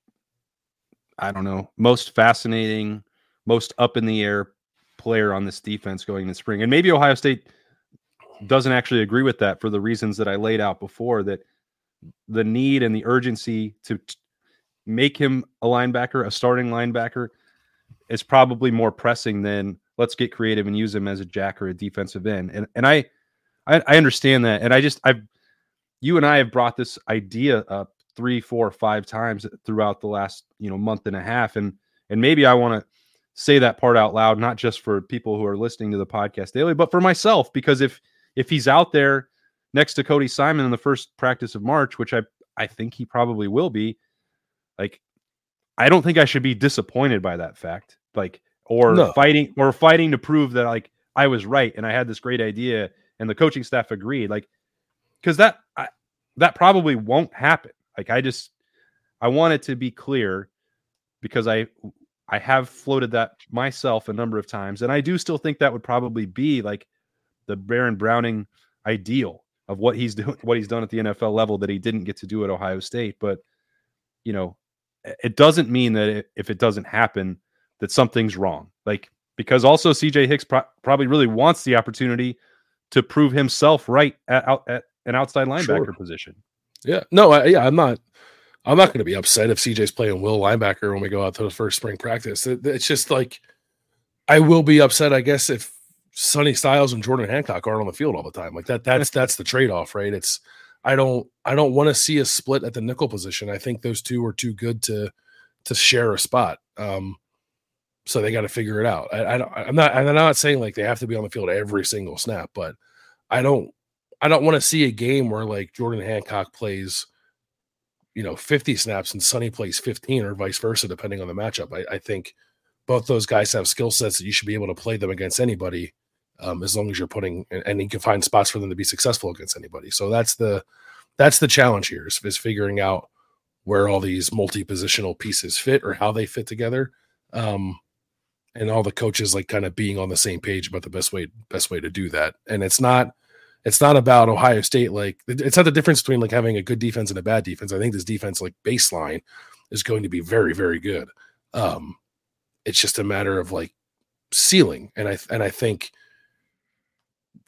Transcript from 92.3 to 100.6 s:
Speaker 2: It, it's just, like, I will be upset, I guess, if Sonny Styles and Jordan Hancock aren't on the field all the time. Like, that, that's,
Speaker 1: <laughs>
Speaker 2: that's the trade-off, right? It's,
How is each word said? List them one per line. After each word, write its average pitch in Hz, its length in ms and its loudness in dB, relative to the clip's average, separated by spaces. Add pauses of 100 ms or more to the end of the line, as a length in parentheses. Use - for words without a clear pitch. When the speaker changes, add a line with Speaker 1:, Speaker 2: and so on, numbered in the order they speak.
Speaker 2:
It, 127 200 -4
it's 135 220 -2
just, 143 220 -2
like, 131 320 -2 (840)
I 156 120 8
will 160 240 8
be 147 180 8
upset, 143 320 4
I 131 80 4
guess, 139 280 0
if 120 240 -6 (420)
Sonny 147 380 0
Styles 139 400 2
and 110 100 -6
Jordan 123 240 -2
Hancock 110 380 -4
aren't 110 160 -2
on 101 60 -6
the 87 60 -8
field 139 220 -2
all 73 60 -6
the - 100 -14
time. 85 220 -12
Like, 85 140 -12
that, 120 160 -4
that's, 135 260 0
Speaker 1:
<laughs> - 20 -6
Speaker 2:
that's - 240 -2
the - 80 -10
trade-off, 123 520 -2
right? 101 180 -4
It's, - 280 -6 (420)